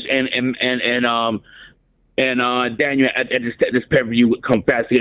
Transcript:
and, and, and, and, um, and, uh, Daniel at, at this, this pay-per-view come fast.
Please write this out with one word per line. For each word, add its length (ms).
and, 200
and, 300
and, 220
and, 240
um, 360
and, 240
uh, 340
Daniel 400
at, 160
at 100
this, 120
this 200
pay-per-view 540
come 180
fast. 240